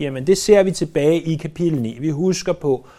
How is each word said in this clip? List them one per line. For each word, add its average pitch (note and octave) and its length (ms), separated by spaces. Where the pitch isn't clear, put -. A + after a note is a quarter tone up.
Jamen, C3+ 260
det F3+ 120
ser G3+ 240
vi F#3+ 80
tilbage D#3 500
i D#3+ 160
kapitel D#3 460
ni. A#2 160
Vi D3 120
husker F3+ 420
på, C#3 340